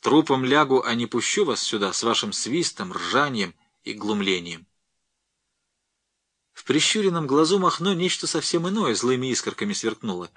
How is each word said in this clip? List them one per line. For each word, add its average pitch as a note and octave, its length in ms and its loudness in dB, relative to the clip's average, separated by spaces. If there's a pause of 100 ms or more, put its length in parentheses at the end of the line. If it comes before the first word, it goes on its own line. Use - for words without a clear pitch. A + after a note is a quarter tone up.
Трупом C3+ 420 4
лягу, C3 400 4
а A#2 100 -2
не A#2 140 -2
пущу F3+ 380 0
вас B2 160 -2
сюда G2+ 320 -2
с - 100 -4
вашим A2 300 0
свистом, A2 580 -4
ржанием G2 640 -2 (280)
и A2 100 -8
глумлением». G2 720 -4 (1900)
В - 100 -20
прищуренном E3+ 640 2
глазу D#3 320 4
Махно F3+ 340 2
нечто E3+ 340 -2
совсем E3+ 400 -2
иное F#3+ 280 0
злыми B2+ 360 0
искорками G#2 420 -4
сверкнуло. G2+ 640 -4